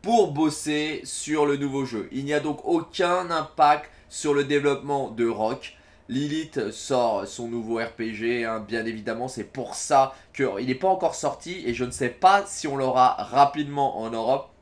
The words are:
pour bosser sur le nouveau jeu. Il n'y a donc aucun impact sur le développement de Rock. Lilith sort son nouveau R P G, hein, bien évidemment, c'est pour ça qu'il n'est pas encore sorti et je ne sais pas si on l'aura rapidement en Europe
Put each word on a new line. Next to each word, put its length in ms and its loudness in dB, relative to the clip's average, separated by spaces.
pour 300 4
bosser 720 0
sur 420 0
le 100 2
nouveau 300 -2
jeu. 260 -6
Il 140 -4
n'y 80 0
a 60 2
donc 240 -4
aucun 680 0
impact 580 4
sur 240 0
le 100 4
développement 680 0
de 160 0
Rock. 500 -2
Lilith 640 -4
sort 540 0
son 220 -10
nouveau 300 -4
R 140 -6
P 200 -6
G, 320 -2
hein, 220 -4
bien 180 -4
évidemment, 440 -6
c'est 160 -8
pour 300 -8
ça 400 2
qu'il 320 -2
n'est 80 0
pas 140 0
encore 260 2
sorti 500 -6
et 80 -2
je 120 -2
ne 60 -6
sais 200 -2
pas 340 6
si 240 -8
on 80 -4
l'aura 380 4
rapidement 880 0
en 80 -6
Europe 400 0